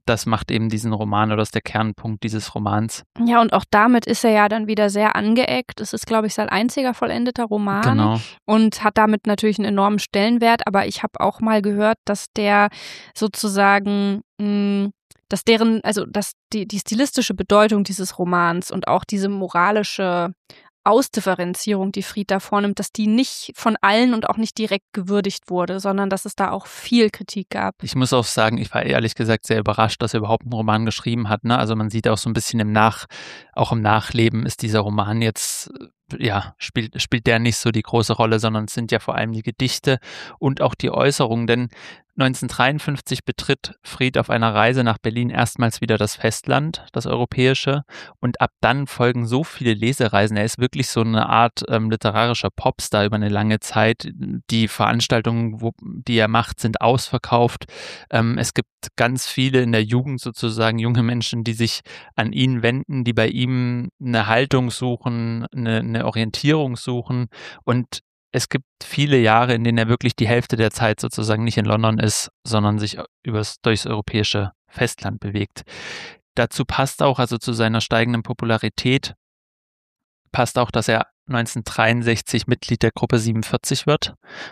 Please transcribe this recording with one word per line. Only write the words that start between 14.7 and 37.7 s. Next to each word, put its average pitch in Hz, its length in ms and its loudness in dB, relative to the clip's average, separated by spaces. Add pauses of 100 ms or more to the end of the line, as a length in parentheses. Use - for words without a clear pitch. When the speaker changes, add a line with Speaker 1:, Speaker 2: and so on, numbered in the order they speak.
Speaker 2:
dass - 160 -4
deren, 226 380 4
also 202 240 -2
dass - 260 -4 (200)
die, 208 140 -4
die 202 120 -6
stilistische 233 560 0
Bedeutung 202 500 4
dieses 185 340 -8
Romans 175 520 0
und - 180 -6
auch 175 160 0
diese 196 240 -2
moralische 185 1040 -2 (520)
Ausdifferenzierung, 196 1080 0
die 190 140 -6
Fried - 260 -6
da 196 80 2
vornimmt, 202 400 -2
dass - 140 -6
die 214 160 0
nicht - 480 0
von 214 240 0
allen 226 340 4
und 220 140 -2
auch - 80 -2
nicht 220 200 -4
direkt 208 360 -2
gewürdigt 196 580 -2
wurde, 180 300 -2
sondern 196 300 0
dass 196 160 -4
es - 100 -14
da 190 160 -2
auch 190 140 -6
viel 226 440 2
Kritik - 400 -10
gab. 196 320 -4
Speaker 1:
Ich - 140 -6
muss 127 160 2
auch 123 100 4
sagen, 110 340 0
ich - 160 -6
war 120 120 -2
ehrlich 123 320 0
gesagt 113 300 0
sehr 113 120 2
überrascht, 107 420 0
dass 117 140 -2
er 113 40 2
überhaupt 107 260 0
einen 120 80 -8
Roman 110 340 2
geschrieben 117 420 -2
hat, 107 140 -2
ne? 120 160 2
Also 113 160 0
man 107 160 -2
sieht 113 160 0
auch 110 120 2
so 113 120 -4
ein 110 40 0
bisschen 110 260 -2
im 104 100 0
Nach-, 107 360 2 (460)
auch - 200 0
im 113 100 0
Nachleben 110 640 2
ist - 160 -6
dieser 110 160 0
Roman 104 440 0
jetzt, - 500 -4 (400)
äh, - 120 -6
ja, 101 320 -4
spielt, - 460 -6
spielt 113 240 -2
der 117 140 4
nicht 117 160 0
so 117 160 -2